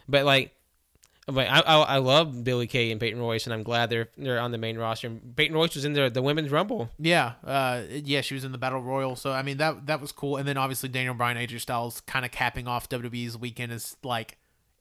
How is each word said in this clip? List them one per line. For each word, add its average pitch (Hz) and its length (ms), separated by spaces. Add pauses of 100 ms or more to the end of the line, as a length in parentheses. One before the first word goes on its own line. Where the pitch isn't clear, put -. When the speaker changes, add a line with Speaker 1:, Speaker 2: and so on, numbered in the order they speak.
Speaker 1:
but, 139 160
like, 135 260 (760)
but 131 220
I, 139 120
I, 156 180
I 139 180
love 135 460
Billie 120 240
Kay 117 240
and 110 80
Peyton 117 200
Royce, 117 280
and 120 60
I'm 110 100
glad 117 260
they're, 113 260
they're 127 240
on 120 120
the 113 80
main 113 180
roster. 113 300
And 117 280
Peyton 151 200
Royce 160 180
was 139 100
in 147 100
the, 143 140
the 123 140
Women's 147 300
Rumble. 175 480
Speaker 2:
Yeah, 151 340 (100)
uh, 127 460
yeah, 143 320
she 135 140
was 131 80
in 135 80
the 127 80
Battle 131 200
Royal. 131 360
So, 139 160
I 131 100
mean, 139 160
that, 151 300
that 151 120
was 143 120
cool. 143 260
And 139 100
then, 143 80
obviously, 135 320
Daniel 127 280
Bryan, 120 220
A 120 100
J 117 100
Styles 120 440
kinda 127 280
capping 123 380
off 123 220
W 123 200
W 120 160
E's 117 100
weekend 120 360
is, - 320
like, 117 340 (440)